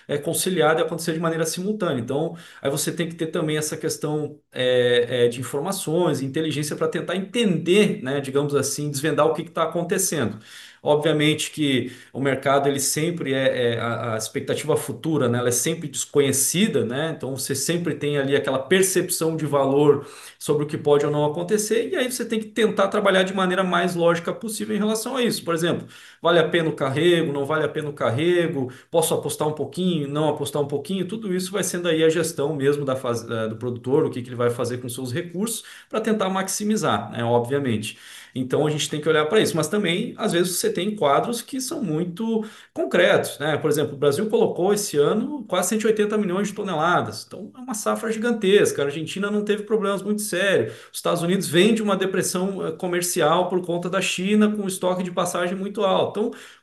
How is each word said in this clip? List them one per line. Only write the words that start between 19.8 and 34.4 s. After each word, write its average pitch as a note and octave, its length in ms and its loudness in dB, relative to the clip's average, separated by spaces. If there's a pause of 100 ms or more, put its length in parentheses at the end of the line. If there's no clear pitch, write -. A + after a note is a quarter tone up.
sobre D3 240 0
o D3 40 -6
que D#3 120 -6
pode D3 260 4
ou D3 60 0
não D3 140 0
acontecer, G#3+ 640 0
e F#4+ 60 -4
aí B3+ 160 -2
você A3+ 140 -6
tem A3 140 -2
que G#3+ 80 -8
tentar G#3 400 2
trabalhar G3 360 4
de F#3+ 100 -6
maneira F#3 300 2
mais F3 320 0
lógica E3+ 380 2
possível G#3+ 420 -6
em G3 40 0
relação A3 360 -2
a B3 80 0
isso. G3+ 220 0
Por E3+ 80 0
exemplo, D#3+ 340 0 (340)
vale E3+ 180 6
a D#3+ 80 4
pena E3 220 2
o - 60 -2
carrego, D3+ 560 2
não C#3+ 140 -2
vale D#3 200 0
a - 40 0
pena D3 200 -6
o C#3+ 40 -6
carrego, C#3 800 0 (180)
posso E3 240 2
apostar D3+ 340 -2
um D3+ 60 -2
pouquinho, D3+ 540 -2
não D3 220 0
apostar D3 320 -2
um C#3 60 -2
pouquinho, F3 400 -4
tudo G#3+ 260 -6
isso F#3 180 -4
vai G3 120 -2
sendo F3 240 -4
aí D#3+ 160 4
a D#3+ 60 8
gestão D#3 460 0
mesmo C#3+ 300 2
da C3 100 0
faz-, A#2 340 -2
eh, A2+ 180 -2
do A2+ 100 -6
produtor, B2+ 480 0
o - 40 0
que B2 120 -6
que A#2+ 80 -10
ele B2 60 -10
vai A#2+ 140 2